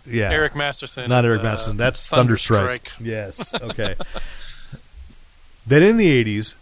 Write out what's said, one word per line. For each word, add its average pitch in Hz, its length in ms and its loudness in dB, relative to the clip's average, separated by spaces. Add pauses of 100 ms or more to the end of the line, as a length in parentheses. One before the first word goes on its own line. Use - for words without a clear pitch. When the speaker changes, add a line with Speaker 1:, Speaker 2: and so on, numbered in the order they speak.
Speaker 1:
yeah. 113 260 -2
Speaker 2:
Eric 151 220 0
Masterson 139 540 -8
Speaker 1:
Not 123 160 4
Speaker 2:
is, 117 60 4
Speaker 1:
Eric 113 100 2
Speaker 2:
uh, 98 60 -4
Speaker 1:
Masterson. 107 320 -2
That's 123 300 -2
Speaker 2:
Thunderstrike. 123 760 2
Speaker 1:
Thunderstrike. - 60 -20 (120)
Yes. 110 540 -8
Okay. 113 460 -4
<laughs> - 60 -2 (1600)
That 139 160 6
in 220 160 6
the 202 120 6
eighties, 110 520 0